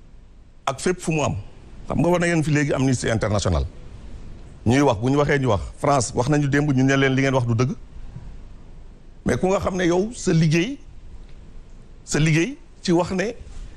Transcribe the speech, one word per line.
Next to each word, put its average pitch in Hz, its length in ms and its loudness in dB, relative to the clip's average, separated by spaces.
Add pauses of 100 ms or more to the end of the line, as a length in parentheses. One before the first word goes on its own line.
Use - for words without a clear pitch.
(640)
Ak 135 140 -4
fépp 185 220 -2
fu 170 100 -2
mu 156 120 0
am. 107 120 -2 (520)
Xam - 120 -2
nga 170 100 2
war 175 100 4
na 170 80 2
ngeen 165 160 2
fi 147 80 -2
léegi 147 220 2
Amnesty 131 360 0
International. 98 560 0 (1000)
Ñuy 127 160 6
wax, 127 180 4
bu 123 100 0
ñu 143 80 4
waxee 143 220 4
ñu 131 100 0
wax. 101 120 2 (180)
France 139 360 2
wax 123 140 0
nañu 147 180 2
démb, 143 240 2
ñu 131 120 4
ne 135 120 4
leen 135 200 4
li 135 60 2
ngeen 135 120 2
wax 127 140 2
du 117 80 2
dëgg. 127 160 2 (1500)
Mais 185 120 0
ku 185 100 2
nga 196 120 2
xam 190 180 -2
ne 185 80 0
yow 185 300 2
sa - 180 -2
liggéey, 165 440 4 (1300)
sa - 160 -2
liggéey 165 380 2 (240)
ci 180 100 -2
wax 170 200 2
ne 190 220 -2 (440)